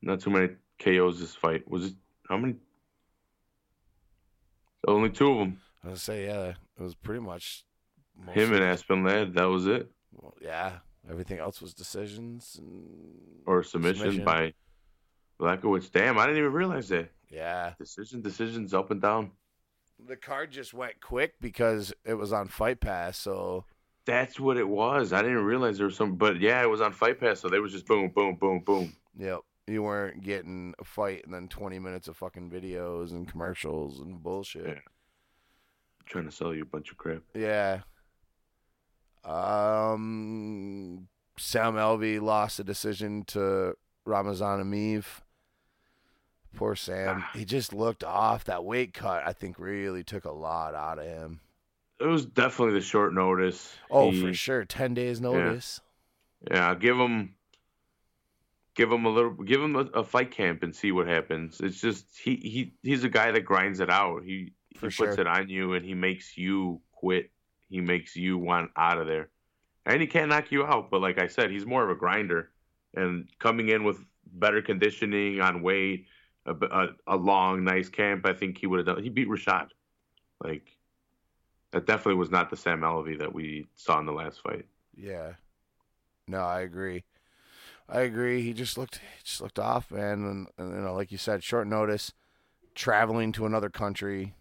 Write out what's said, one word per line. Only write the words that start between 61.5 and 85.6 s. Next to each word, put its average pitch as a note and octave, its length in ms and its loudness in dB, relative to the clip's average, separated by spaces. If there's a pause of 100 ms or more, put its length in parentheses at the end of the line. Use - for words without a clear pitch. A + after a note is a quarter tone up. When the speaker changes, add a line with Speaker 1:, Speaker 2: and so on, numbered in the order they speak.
Speaker 1:
It's F#2+ 200 -4
just A2 260 -2 (100)
he, B2+ 200 -2
he, A2+ 360 -6 (100)
he's C3 220 0
a B2+ 40 2
guy A2+ 240 4
that A2 120 6
grinds F#2+ 360 2
it F2 100 2
out. F#2 340 2
He, F#2+ 280 -8 (240)
Speaker 2:
For - 120 -8
Speaker 1:
he G2 80 -6
puts G#2+ 200 2
Speaker 2:
sure. G2 40 0
Speaker 1:
it F2+ 60 4
on F#2+ 220 2
you F#2+ 260 -2
and F2 100 -2
he F#2 100 -6
makes F#2 440 -2
you F#2 420 -2 (120)
quit. F#2 380 0 (380)
He F#2 120 -4
makes F2 360 -2
you F2+ 220 0
want F2 380 0
out E2+ 220 4
of D#2+ 100 -2
there. D#2 200 -2 (560)
And C3 160 4
he D#3+ 60 2
can't D#3 240 2
knock D3+ 220 2
you C#3 120 2
out, C3+ 260 0
but G2 100 2
like F#2 180 0
I F2+ 80 2
said, G#2+ 240 0
he's G2+ 160 -6
more B2 160 2
of G2+ 80 2
a F2 80 2
grinder. F2+ 520 0 (440)
And F2+ 340 -2 (120)
coming A2+ 300 2
in A2 140 4
with G2 140 2 (260)
better G#2 380 2
conditioning G2+ 800 0
on F2+ 220 2
weight, F#2+ 440 0 (400)
a, - 80 -4
a, F#2 320 2 (220)
a G2 80 4
long, F#2 480 4
nice F#2 240 2
camp, G2+ 360 0
I F#2+ 80 4
think F#2 260 -4
he - 100 -4
would F2+ 100 2
have F2 80 2
done. F2+ 160 0
He A#2+ 80 -6
beat A2 180 -2
Rashad. F#2 400 0 (760)
Like, D#2 340 -8 (960)
that F2 140 -2
definitely G#2+ 280 4
was F2 160 2
not F2+ 180 4
the F#2 80 -8
Sam E2+ 240 0
Alvey D#2+ 380 0
that D#2 160 -6
we D2+ 320 -8 (100)
saw - 220 2
in D2+ 80 -2
the D#2 60 -4
last D#2 280 -8
fight. - 240 -8 (320)
Speaker 2:
Yeah. F2+ 360 -10 (960)